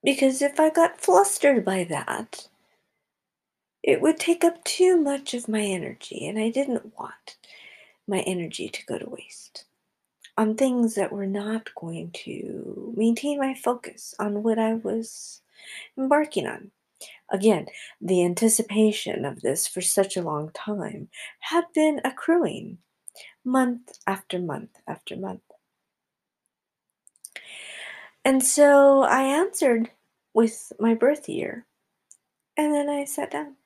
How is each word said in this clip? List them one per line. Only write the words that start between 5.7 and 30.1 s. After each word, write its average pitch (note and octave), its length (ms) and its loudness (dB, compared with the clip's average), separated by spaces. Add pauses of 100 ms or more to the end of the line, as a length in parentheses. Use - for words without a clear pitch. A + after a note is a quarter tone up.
and G#3+ 100 -6
I A3 120 0
didn't B3 480 -4
want - 400 -16 (680)
my F#3+ 160 -4
energy F3+ 460 -6
to - 180 -12
go A2 140 -8
to - 100 -12
waste - 560 -20 (720)
on A3 160 2
things A#3+ 420 0
that G3 180 -2
were G3+ 120 -6
not G3+ 500 -6
going E3 360 -12
to - 880 -12
maintain A#3 400 0
my C4+ 160 -2
focus - 680 -6
on G#3 240 -4
what A3 160 0
I A3 140 0
was A3+ 680 -8 (560)
embarking C4+ 480 2
on. - 260 -10 (580)
Again, F#3+ 380 2 (340)
the F3+ 200 2
anticipation G#3 1000 2
of - 180 -8
this C#3+ 240 -2
for - 160 -6
such F#3+ 360 0
a F#3 40 -2
long D#3 300 -4
time - 580 -8 (300)
had E4+ 340 -2
been D#4 300 2
accruing C4+ 760 -2 (680)
month B3+ 600 0
after F#3+ 340 -6
month D#3 460 -8
after - 300 -12
month. F#3+ 260 -10 (2750)
And C4+ 180 4
so C#4 600 8
I - 180 4
answered C4+ 680 2 (440)